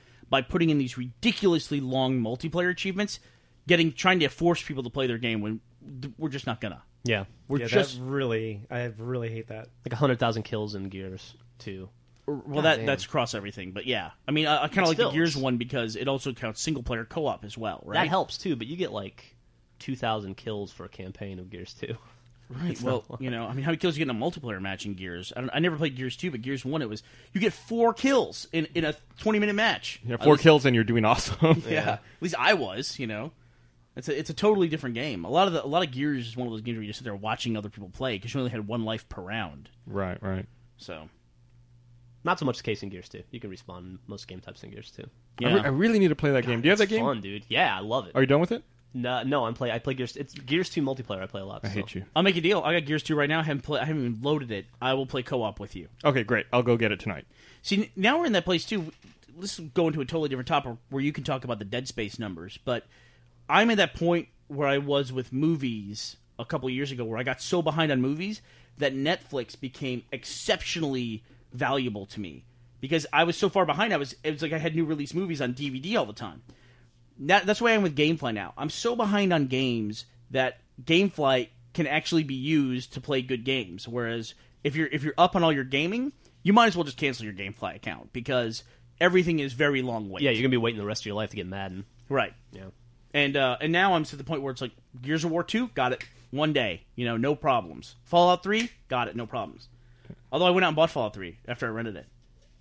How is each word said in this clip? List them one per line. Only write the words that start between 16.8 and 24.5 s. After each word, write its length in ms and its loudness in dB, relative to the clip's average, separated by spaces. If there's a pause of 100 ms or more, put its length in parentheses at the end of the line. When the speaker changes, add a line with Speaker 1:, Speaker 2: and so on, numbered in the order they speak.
Speaker 1:
player 240 -4
co-op 360 -4
as 140 -14
well, 300 -6
right? 160 -8
Speaker 2:
That 60 0
helps 280 0
too, 180 -4
but 120 -6
you 100 -8
get, 160 -4
like, 420 -12 (440)
two 180 -6
thousand 400 -4
kills 340 -6
for 140 -16
a 60 -16
campaign 480 -12
of 120 -16
Gears 240 -14
two. 280 -10
<laughs> 40 -20 (440)
Speaker 1:
Right. 200 -6
Speaker 2:
It's 120 -8
Speaker 1:
Well, 280 -2
Speaker 2:
not 100 -12
Speaker 1:
you 80 -6
know, 180 -4
I 60 -8
mean, 100 -4
how 100 -2
many 40 0
kills 220 0
you 80 -2
get 40 -2
in 60 -2
a 100 -4
multiplayer 320 -6